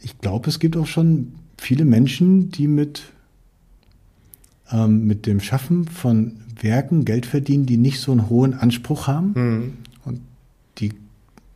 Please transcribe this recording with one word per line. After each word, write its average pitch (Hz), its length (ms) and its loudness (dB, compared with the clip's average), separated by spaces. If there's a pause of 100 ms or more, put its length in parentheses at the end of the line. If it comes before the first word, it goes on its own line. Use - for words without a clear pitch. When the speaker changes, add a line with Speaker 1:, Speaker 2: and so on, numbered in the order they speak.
Speaker 1:
ich - 180 -16
glaub, 101 260 -4
es 160 140 -4
gibt 160 160 0
auch 160 100 -2
schon 160 460 0 (240)
viele 143 280 0
Menschen, 147 680 4
die 147 160 -2
mit, 147 340 -2 (1700)
ähm, 110 340 2
mit 107 200 0
dem 101 140 0
Schaffen 170 480 -2
von 110 480 0 (240)
Werken 131 440 0
Geld 110 220 -2
verdienen, 139 400 0
die 120 100 0
nicht 131 240 2
so 135 120 -2
einen 107 160 2
hohen 127 260 2
Anspruch 120 520 -2
haben. 170 280 -2
Speaker 2:
Mhm. 120 380 -2 (320)
Speaker 1:
Und 123 160 -10 (580)
die 104 140 -4 (640)